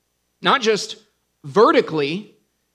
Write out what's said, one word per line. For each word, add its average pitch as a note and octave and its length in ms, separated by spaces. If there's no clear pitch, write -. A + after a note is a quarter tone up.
Not G#3+ 200
just G#3+ 340
vertically E3+ 920